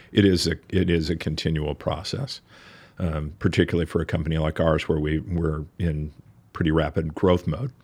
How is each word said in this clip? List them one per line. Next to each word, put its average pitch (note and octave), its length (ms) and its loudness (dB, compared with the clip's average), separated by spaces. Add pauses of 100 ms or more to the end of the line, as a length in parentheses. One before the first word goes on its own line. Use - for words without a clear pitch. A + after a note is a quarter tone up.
(120)
it G#2 140 6
is F#2 220 4
a, E2+ 80 0 (140)
it F2+ 200 2
is E2 220 2
a E2+ 40 0
continual D#2 600 -2
process, - 640 -6 (560)
um, D#2 400 -2
particularly E2+ 480 0
for - 160 -2
a D#2+ 60 -4
company D#2+ 320 -2
like D#2 200 -2
ours D#2+ 300 2
where D#2+ 100 2
we, D2+ 200 0
we're D#2 460 -2 (120)
in D#2 340 -2 (420)
pretty D#2+ 180 0
rapid D#2 420 0
growth F2+ 320 4
mode. C#2+ 260 -4 (120)